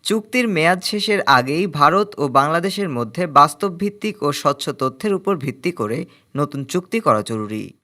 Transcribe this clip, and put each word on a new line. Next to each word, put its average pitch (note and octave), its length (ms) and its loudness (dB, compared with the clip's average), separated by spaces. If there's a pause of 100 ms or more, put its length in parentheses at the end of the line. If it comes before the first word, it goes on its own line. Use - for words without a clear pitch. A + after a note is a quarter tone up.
চুক্তির A3+ 460 0
মেয়াদ F3+ 340 2
শেষের G#3 440 0
আগেই C#3 400 4
ভারত D#3+ 420 2 (100)
ও C#3+ 100 0
বাংলাদেশের E3+ 600 0
মধ্যে A#2+ 380 -4
বাস্তবভিত্তিক F3+ 960 2
ও D3 100 0
স্বচ্ছ C#3 320 -2 (140)
তথ্যের C3+ 360 -2
উপর G3 220 -2
ভিত্তি C#3 360 -6
করে A2 260 -4 (380)
নতুন C#3+ 280 -4
চুক্তি F3+ 360 -4
করা A2 220 2
জরুরি। G#2+ 420 -6 (200)